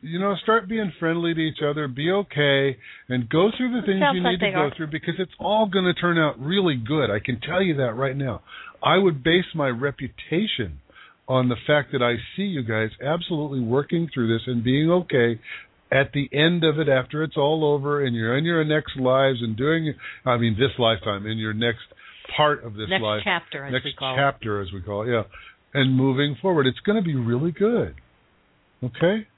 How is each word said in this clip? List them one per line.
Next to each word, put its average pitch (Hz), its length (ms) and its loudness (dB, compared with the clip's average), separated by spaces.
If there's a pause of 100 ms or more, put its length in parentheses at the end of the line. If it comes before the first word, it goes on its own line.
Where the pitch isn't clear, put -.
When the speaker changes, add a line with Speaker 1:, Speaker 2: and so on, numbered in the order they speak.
Speaker 1:
you 165 180 -8
know, 196 240 0
start 220 240 2
being 214 320 -2
friendly 170 360 0
to 160 60 -2
each 156 220 -2
other, 147 260 -2
be 139 220 -4
okay, 143 640 2 (340)
and 123 180 0
go 175 280 4
through 254 160 -2
the 247 80 -2
Speaker 2:
It 196 60 -4
Speaker 1:
things 190 140 2
Speaker 2:
sounds 277 160 4
Speaker 1:
you 180 60 -2
Speaker 2:
like 180 100 2
Speaker 1:
need 180 80 -2
to 208 60 0
Speaker 2:
they 196 60 0
Speaker 1:
go 185 80 0
Speaker 2:
are. 147 140 0
Speaker 1:
through 160 160 -6
because 160 280 -6
it's 185 200 -4
all 214 280 2
gonna 185 260 2
turn 170 260 2
out 147 220 2
really 170 360 0
good. 123 340 0
I 104 100 0
can 120 180 -4
tell 170 240 -2
you 175 140 2
that 127 180 0
right 135 220 -2
now. 131 240 -4 (420)
I 156 140 4
would 170 260 2
base 170 220 4 (100)
my 147 140 0
reputation 127 1120 -4 (480)
on 127 220 2
the 117 60 -2 (100)
fact 147 260 2
that 131 100 0
I 120 120 4 (200)
see 190 100 -4
you 170 180 -4
guys 110 280 -2 (140)
absolutely 151 560 -4
working 143 520 0
through 117 200 0
this 113 140 -2
and 120 180 -2
being 143 260 2
okay 123 480 2 (540)
at 135 200 2
the 143 200 -4
end 165 320 2
of 151 140 2
it 156 100 0
after 135 340 0
it's 147 140 -6
all 156 280 2
over 147 400 0
and 120 120 0
you're 117 220 0
in 160 60 0
your 165 200 0
next 151 320 -2
lives 131 460 2
and 113 140 -4
doing, 156 360 0 (320)
I 123 140 2
mean, 117 200 2
this 131 200 2
lifetime, 107 480 0
in 110 100 -6
your 110 160 -4
next 117 300 -2 (520)
part 147 300 2
of 117 100 -12
this 107 140 -8
Speaker 2:
Next 185 140 0
Speaker 1:
life. 107 200 0
Speaker 2:
chapter, 165 440 -4
as 139 60 -6
Speaker 1:
Next 127 120 -2
Speaker 2:
we 147 80 -8
call 131 220 -6
it. - 20 0
Speaker 1:
chapter, 131 460 0
as 92 100 -8
we 98 80 -10
call 101 220 -6
it, 120 100 -4
yeah. 110 120 0 (480)
And 131 240 2
moving 135 460 2
forward. 165 240 2
It's 123 140 -2
gonna 214 220 0
be 165 120 -2
really 127 380 -2
good. 190 420 -2 (880)
Okay? 180 440 -2 (120)